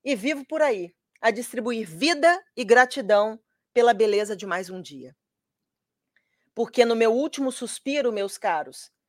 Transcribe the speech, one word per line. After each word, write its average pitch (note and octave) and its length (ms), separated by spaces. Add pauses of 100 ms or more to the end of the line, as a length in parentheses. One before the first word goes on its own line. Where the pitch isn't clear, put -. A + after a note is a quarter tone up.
e C#4+ 100
vivo C4+ 320
por D#4 160
aí, G3 320 (260)
a A3+ 120
distribuir A3+ 560
vida D#4+ 560 (120)
e A#3+ 80
gratidão A3 760 (320)
pela A#3+ 180
beleza G#3 440
de G3 100
mais F3+ 240
um F#3 100
dia. C3+ 360 (1400)
Porque A#3 300
no A#3 100
meu A3+ 180
último C4+ 380
suspiro, B3+ 640
meus G3+ 240
caros, D#3+ 560 (160)